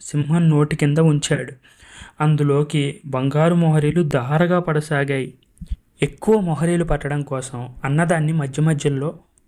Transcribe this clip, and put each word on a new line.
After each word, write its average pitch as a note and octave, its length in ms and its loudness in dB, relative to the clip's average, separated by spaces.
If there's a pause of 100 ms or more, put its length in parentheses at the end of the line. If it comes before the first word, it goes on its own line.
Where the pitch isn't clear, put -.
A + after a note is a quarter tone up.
సింహం D#3 480 0
నోటి D3 260 2
కింద D3 220 0
ఉంచాడు. D3 560 0 (680)
అందులోకి D3 840 0
బంగారు C#3+ 500 0
మొహరీలు D#3 480 2
ధారగా D3+ 560 0
పడసాగాయి. D3 760 -2 (680)
ఎక్కువ - 380 2
మొహరీలు E3+ 440 0
పట్టడం D3 380 -2
కోసం B2+ 480 -8 (160)
అన్నదాన్ని D#3+ 480 0
మధ్య D3 280 -2
మధ్యలో D3+ 580 -2 (280)